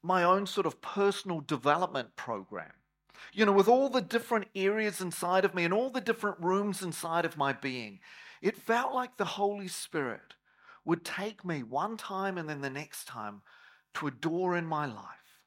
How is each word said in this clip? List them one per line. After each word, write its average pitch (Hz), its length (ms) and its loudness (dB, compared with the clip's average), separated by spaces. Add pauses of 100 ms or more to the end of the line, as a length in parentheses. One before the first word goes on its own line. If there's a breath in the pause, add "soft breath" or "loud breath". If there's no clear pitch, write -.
my 180 220 4
own 190 220 6
sort 190 200 -2
of - 160 -4
personal 196 580 0
development 143 760 0
program. 95 560 -8 (600 loud breath)
You 208 140 4
know, 202 60 6
with 196 140 8
all 262 220 8
the 240 140 2
different 226 520 -2
areas 202 460 0
inside 185 460 2
of 180 80 0
me 175 100 2
and 170 80 2
all 247 160 2
the 247 140 -2
different 208 360 -2
rooms 185 440 0
inside 165 420 -2
of 151 140 -4
my 139 160 2
being, 120 460 -8 (420 loud breath)
it 220 160 0
felt 254 340 0
like 254 240 -4
the 202 80 0
Holy 202 440 -2
Spirit - 680 -6 (500 loud breath)
would 170 180 0
take 202 440 -8
me 151 160 -2
one 156 340 -4
time 190 400 -4
and 160 100 -6
then 147 140 -6
the 139 80 -4
next 143 380 -10
time 104 340 -10 (540 loud breath)
to 156 120 -4
a 139 40 0
door 170 440 0
in 170 120 0
my 151 180 0
life - 640 -12